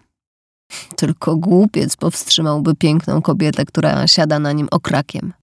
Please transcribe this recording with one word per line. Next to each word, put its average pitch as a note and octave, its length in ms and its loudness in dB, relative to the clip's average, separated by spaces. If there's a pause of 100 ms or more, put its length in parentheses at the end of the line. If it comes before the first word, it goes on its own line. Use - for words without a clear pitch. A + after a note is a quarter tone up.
(960)
Tylko D#3+ 400 -2
głupiec F3+ 600 2
powstrzymałby D#3 800 0
piękną D3+ 460 0
kobietę, D3+ 440 0
która D3 420 0
siada D#3 320 2
na D3 120 -2
nim D3 200 -2
okrakiem. - 720 -4